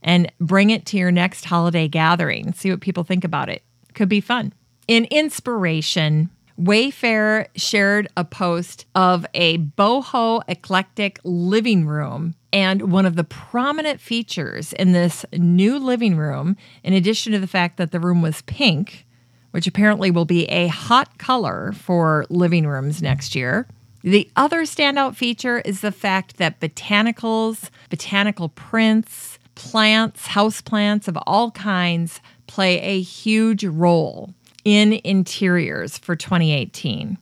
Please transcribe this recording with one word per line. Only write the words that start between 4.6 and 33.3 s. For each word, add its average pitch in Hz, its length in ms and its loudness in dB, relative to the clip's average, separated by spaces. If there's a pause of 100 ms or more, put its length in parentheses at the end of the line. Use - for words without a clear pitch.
In 233 200 4
inspiration, 170 1200 0 (320)
Wayfair 214 840 2 (100)
shared 202 520 0 (100)
a 175 60 0
post 175 600 -4 (100)
of 180 380 4
a 165 240 2
boho 226 920 0
eclectic 190 760 -4
living 180 600 2
room 151 480 -4 (180)
and 196 400 0
one 190 140 4
of 170 100 0
the 170 80 0
prominent 285 760 -4
features 185 760 -8
in 185 180 4
this 175 400 2
new 180 460 4
living 240 380 0
room, 151 400 -2 (280)
in 180 80 0
addition 208 400 0
to 214 60 0
the 190 80 -4
fact 175 320 -2
that 170 140 -2
the 175 80 -2
room 175 200 2
was 160 220 -2
pink, 196 640 -2 (460)
which 165 140 -2
apparently 202 440 2
will 170 140 2
be 170 220 2
a 175 200 0
hot 233 520 0
color 202 540 -4
for 160 560 0
living 170 380 2
rooms 143 340 -4
next 139 340 -4
year, 131 320 -2 (360)
the 196 340 2
other 294 260 2
standout 285 520 -2
feature 240 460 -2
is 190 200 -6
the 214 120 -4
fact 190 440 -4
that 165 240 -2
botanicals, 220 1120 -2 (180)
botanical 202 600 -2
prints, - 920 -2 (160)
plants, 220 720 0
houseplants 208 800 0
of 170 80 -4 (100)
all 226 260 0
kinds 175 680 -2 (260)
play 185 340 0
a 190 200 -2
huge 220 640 0